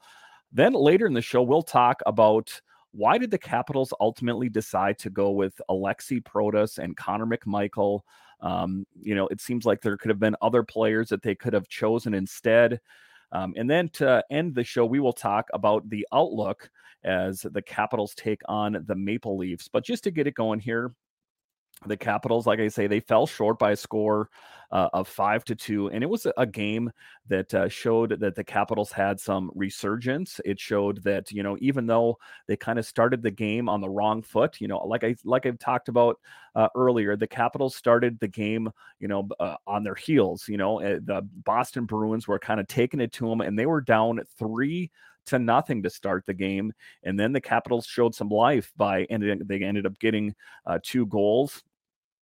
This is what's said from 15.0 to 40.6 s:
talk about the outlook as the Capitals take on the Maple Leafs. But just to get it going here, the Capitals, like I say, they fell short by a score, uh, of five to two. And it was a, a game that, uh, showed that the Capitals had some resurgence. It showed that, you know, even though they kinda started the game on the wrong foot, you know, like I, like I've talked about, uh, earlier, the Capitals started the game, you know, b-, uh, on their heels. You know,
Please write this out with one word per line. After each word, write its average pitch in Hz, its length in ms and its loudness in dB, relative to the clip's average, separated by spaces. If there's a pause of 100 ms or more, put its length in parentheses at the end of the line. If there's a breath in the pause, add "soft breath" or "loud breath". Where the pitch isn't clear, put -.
talk 104 400 -2
about 104 340 2
the 104 240 -6
outlook 110 600 0 (320 soft breath)
as 92 380 -2
the 101 200 -6
Capitals 107 540 -4
take - 320 -4
on 104 400 -2
the 104 80 -4
Maple 98 420 -4
Leafs. 90 300 -6
But - 180 -2
just 233 200 -4
to 202 60 0
get 151 140 -2
it 143 80 -2
going 110 260 -2
here, 117 360 -4 (920)
the 107 100 -4
Capitals, 113 500 0
like 110 140 4
I 110 80 0
say, 107 200 0
they 113 120 2
fell 113 260 4
short 110 340 0
by 104 120 4
a 104 40 2
score, 107 540 0 (420 loud breath)
uh, 92 220 2
of 95 140 -2
five 104 380 0
to 117 100 -6
two. 104 340 -2
And 117 140 -4
it 156 60 -2
was 220 180 -4
a, 143 100 0
a 127 80 2
game 110 460 -4 (360 loud breath)
that, 95 280 -2
uh, 95 140 2
showed 113 500 0
that 98 160 -2
the 104 80 -6
Capitals 104 480 -2
had 98 280 0
some 95 360 -4
resurgence. 117 880 -4
It 101 140 -4
showed 101 440 -2
that, 98 280 -2
you 104 100 -6
know, 101 180 -4
even 135 280 0
though 117 320 4 (280 loud breath)
they 104 80 -2
kinda 117 280 -4
started 117 400 2
the 110 80 0
game 110 360 -2
on 104 140 0
the 95 80 -6
wrong 107 320 0
foot, 117 400 0
you 104 60 -4
know, 95 180 -4
like 110 180 -2
I, 117 200 0
like 127 240 0
I've 123 100 -2
talked 123 320 -2
about, 120 300 4 (340 loud breath)
uh, 113 220 6
earlier, 120 400 4
the 107 100 -2
Capitals 131 500 -2
started 120 440 4
the 110 80 -2
game, 110 420 -4 (300 loud breath)
you 101 80 -8
know, 101 160 -2
b-, 101 160 -10
uh, 85 160 -4 (100)
on 104 180 -2
their 98 120 -6
heels. 101 520 2
You 104 100 -4
know, 101 240 0